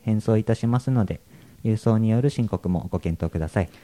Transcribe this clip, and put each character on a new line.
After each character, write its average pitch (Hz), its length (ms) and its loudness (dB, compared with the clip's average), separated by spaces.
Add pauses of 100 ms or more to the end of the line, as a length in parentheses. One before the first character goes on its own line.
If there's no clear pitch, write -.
返 107 180 0
送 110 160 2
い 110 60 2
た 113 100 0
し 117 140 -2
ま 120 120 2
す 131 120 -2
の 120 140 2
で、 - 160 -6 (420)
郵 110 120 2
送 110 220 2
に 110 120 2
よ 117 120 2
る 143 80 0
申 120 180 -2
告 92 220 -4
も 90 220 -2
ご 87 80 -2
検 82 240 -4
討 80 80 -2
く 85 80 -4
だ 80 80 -2
さ 101 140 0
い。 85 80 -4 (140)